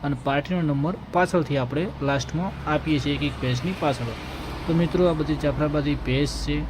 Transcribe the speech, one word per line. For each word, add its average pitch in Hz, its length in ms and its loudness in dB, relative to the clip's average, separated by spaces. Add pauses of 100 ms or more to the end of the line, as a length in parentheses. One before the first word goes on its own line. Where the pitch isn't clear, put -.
અને 143 200 0
પાર્ટીનો 143 380 0
નંબર 147 320 0 (200)
પાછળથી 175 440 2
આપણે 131 280 0 (160)
લાસ્ટમાં 143 500 0 (180)
આપીએ 151 300 2
છીએ 139 160 0
એક 139 80 -2
એક 135 180 -4
ભેંસની 127 380 0
પાછળ. 127 320 0 (560)
તો 170 60 2
મિત્રો, 170 340 4
આ 170 60 4
બધી 156 220 0
જાફરાબાદી 147 720 0
ભેંસ 135 380 2
છે 147 160 0 (100)